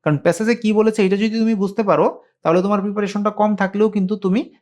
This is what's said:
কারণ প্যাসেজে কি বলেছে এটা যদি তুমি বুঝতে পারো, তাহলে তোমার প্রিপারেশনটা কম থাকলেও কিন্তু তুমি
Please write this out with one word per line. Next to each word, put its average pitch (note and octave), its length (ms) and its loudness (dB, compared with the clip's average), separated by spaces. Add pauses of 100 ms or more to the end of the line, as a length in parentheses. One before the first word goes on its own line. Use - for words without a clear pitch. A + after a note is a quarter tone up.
কারণ D3+ 140 0
প্যাসেজে G#3+ 380 0
কি G#3+ 180 -2
বলেছে G#3+ 320 2
এটা F#3+ 120 0
যদি A3 220 -2
তুমি A3+ 160 0
বুঝতে G3 280 -2
পারো, F#3+ 380 0 (220)
তাহলে E3+ 180 2
তোমার G3+ 200 0
প্রিপারেশনটা G#3 480 -4
কম G#3 260 0
থাকলেও G3+ 340 0
কিন্তু G3+ 260 -2
তুমি G3+ 460 -2